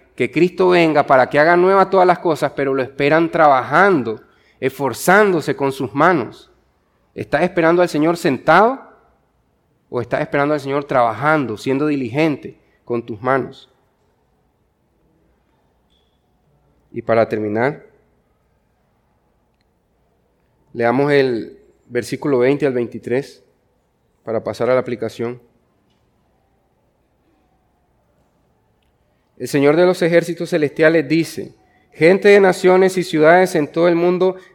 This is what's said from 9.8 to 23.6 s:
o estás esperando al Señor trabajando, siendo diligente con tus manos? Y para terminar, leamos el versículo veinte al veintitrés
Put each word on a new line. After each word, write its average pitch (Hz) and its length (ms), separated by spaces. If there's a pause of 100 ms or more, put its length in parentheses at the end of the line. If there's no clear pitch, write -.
o 120 120
estás 131 200
esperando 147 320
al 151 60
Señor 139 240
trabajando, 120 720
siendo 139 300
diligente 143 720 (240)
con 117 220
tus 107 160
manos? 123 480 (3250)
Y 92 100
para 113 280
terminar, 113 560 (3000)
leamos 127 380
el 131 480 (280)
versículo 123 520
veinte 139 260
al 135 80
veintitrés 120 720 (800)